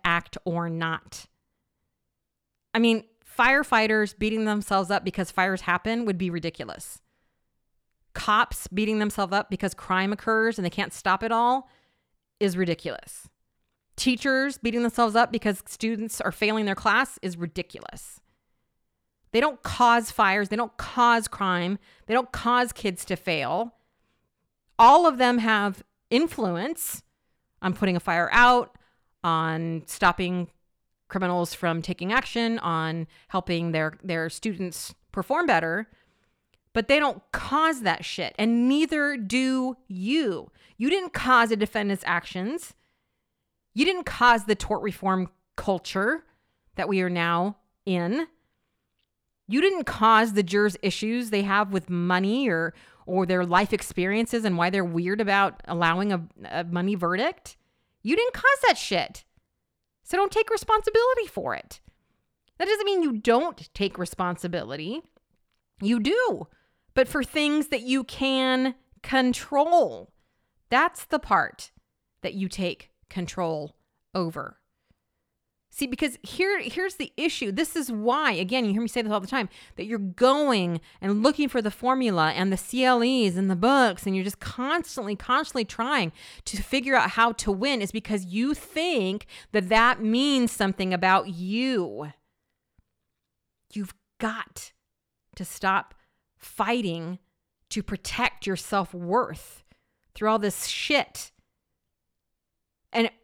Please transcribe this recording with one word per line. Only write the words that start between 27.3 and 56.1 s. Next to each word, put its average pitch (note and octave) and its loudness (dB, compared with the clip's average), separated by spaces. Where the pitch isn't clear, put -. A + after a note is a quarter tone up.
on F#3 0
putting F#3 0
a F3 -2
fire E3+ 0
out, B3 6
on D#3+ 0
stopping F3+ 0
criminals F3+ -2
from E3 -2
taking F3+ -6
action, A#3 0
on D#3+ -4
helping E3+ -2
their, D#3 -2
their E3 -4
students F3+ -8
perform D4 -2
better, F3 0
but A3+ 0
they C#4 6
don't C#4 0
cause D4+ 0
that F#3 0
shit, - -6
and A#3 2
neither D4 2
do B3+ 0
you. G3 -2
You B3 -2
didn't F4+ 0
cause B3 4
a A3 2
defendant's G3+ -2
actions. F#3 -6
You A#3+ 2
didn't F4+ 0
cause A#3 4
the G#3+ 2
tort G3+ -4
reform F#3+ -2
culture - -2
that F#3+ -4
we F#3+ 2
are F3+ 0
now F3 0
in. F#3+ -2
You A#3 0
didn't F4+ 2
cause A3 4
the G3+ 4
jurors' G3 2
issues A3 -2
they G#3 2
have G3+ 0
with F#3+ -4
money F#3 0
or, E3 -2
or F#3 0
their F3+ 2
life F3+ 2
experiences A3 -2
and F#3 0
why F3 2
they're F#3+ 0
weird F3 -2
about G3 2
allowing E3+ 2